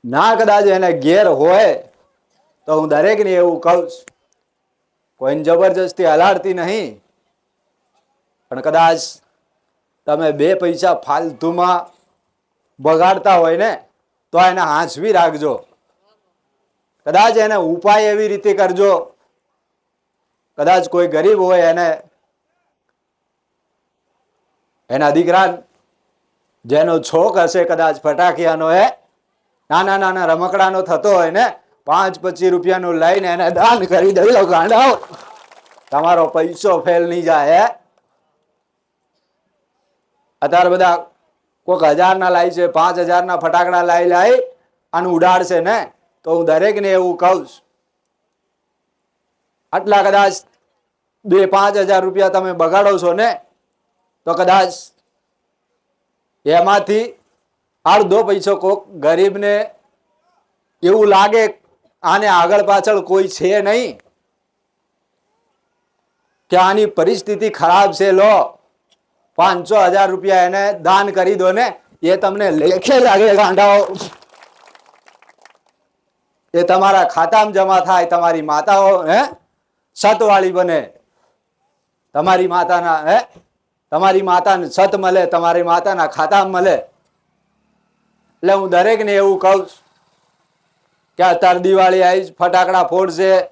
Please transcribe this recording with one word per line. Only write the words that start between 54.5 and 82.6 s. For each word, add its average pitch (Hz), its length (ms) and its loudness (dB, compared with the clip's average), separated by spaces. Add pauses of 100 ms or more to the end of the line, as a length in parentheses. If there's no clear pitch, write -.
એમાંથી 196 680 0 (720)
અડધો 202 380 2
પૈસો 196 320 -2
કોક 196 320 -4
ગરીબને 196 840 -2 (1120)
એવું 208 240 2
લાગે 208 520 2 (440)
આને 202 240 0
આગળ 185 360 2
પાછળ 202 380 0
કોઈ 190 260 -2
છે 185 340 -2
નહીં 220 380 -4 (2500)
કે 180 80 2
આની 214 280 2
પરિસ્થિતિ 202 640 -2
ખરાબ 185 420 2
છે, 190 200 0
લો 190 460 2 (800)
પાંચસો 180 460 0
હજાર 190 280 2
રૂપિયા 185 340 0
એને 196 300 -2
દાન 185 360 0
કરી 190 260 -2
દો 185 160 0
ને, 220 300 -4 (220)
એ 180 120 2
તમને 196 360 -2
લેખે 180 480 0
લાગે. 208 360 4
ગાંડાઓ, 196 600 2 (2500)
એ 170 100 0
તમારા 185 400 2
ખાતામાં 214 500 0
જમા 190 260 2
થાય, 180 260 0
તમારી 170 360 -2
માતાઓ, 185 640 0
હે, 190 120 2 (760)
સતવાળી 202 560 2
બને, 170 420 -2 (1200)
તમારી 185 340 0
માતાના, 175 600 -2